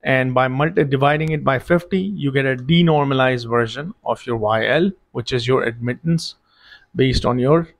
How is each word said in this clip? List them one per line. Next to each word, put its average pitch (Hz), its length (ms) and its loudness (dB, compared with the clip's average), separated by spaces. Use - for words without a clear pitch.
And 127 320 0
by 131 120 0
multi-, 156 360 0
dividing 143 480 0
it 151 120 -4
by 135 140 0
fifty, 175 420 0
you 180 320 -4
get 135 140 0
a 131 100 0
denormalized 135 920 2
version 120 460 -2
of - 220 -4
your 120 100 -2
Y 110 300 0
L, 165 240 2
which 123 200 -6
is 120 140 -2
your 131 160 2
admittance 123 720 -4
based 131 300 2
on 123 140 0
your 156 300 2